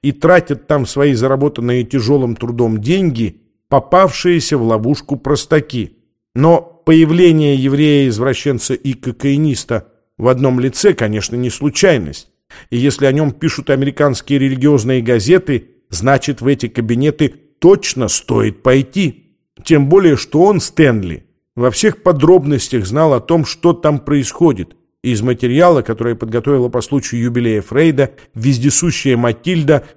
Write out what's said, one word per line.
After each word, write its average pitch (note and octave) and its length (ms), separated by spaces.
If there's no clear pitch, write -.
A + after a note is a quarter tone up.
и C#3+ 100
тратят F3 540
там C#3+ 200
свои C#3 280
заработанные B2 680
тяжелым B2 520
трудом A#2 440
деньги, B2+ 640
попавшиеся F3 920
в A#2+ 40
ловушку A2+ 540
простаки. C#3+ 800
Но E3 260
появление D#3+ 960
еврея-извращенца C3+ 1200
и C3+ 200
кокаиниста C#3 920
в A#2+ 120
одном B2+ 320
лице, C3+ 340
конечно, G#2+ 420
не B2 140
случайность. B2+ 800
И A#2+ 60
если C3 300
о C3 60
нем D3 200
пишут - 380
американские C#3 680
религиозные C3 640
газеты, B2 680
значит, C3+ 500
в A#2 60
эти B2+ 220
кабинеты B2 600
точно F3 500
стоит A2 540
пойти. C3+ 720
Тем C#3+ 240
более, E3+ 280
что - 260
он, G3 180
Стэнли, G#2 640
во B2 140
всех - 320
подробностях C#3+ 840
знал D3 260
о A#2+ 80
том, E3 240
что - 280
там D3+ 260
происходит, C3+ 800
из A2+ 200
материала, B2+ 600
который A2+ 320
подготовила B2 540
по A#2 140
случаю B2 380
юбилея A#2+ 420
Фрейда C#3 500
вездесущая C3 840
Матильда C#3 680